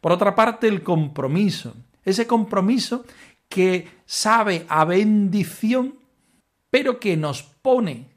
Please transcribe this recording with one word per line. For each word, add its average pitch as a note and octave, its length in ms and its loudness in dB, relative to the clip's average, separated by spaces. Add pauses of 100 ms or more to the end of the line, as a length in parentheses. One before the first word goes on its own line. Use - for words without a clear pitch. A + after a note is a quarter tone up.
Por D#3+ 100 0
otra F#3+ 220 2
parte, A3+ 340 2
el G3 140 0
compromiso, D3 920 -2 (280)
ese G3 220 0
compromiso A#3 800 0 (420)
que F#3 400 0 (200)
sabe G#3 600 0
a D#3 180 2
bendición, G#3+ 1120 0 (720)
pero B3+ 280 0
que F#3+ 160 0
nos D3+ 280 -4
pone A3+ 720 -2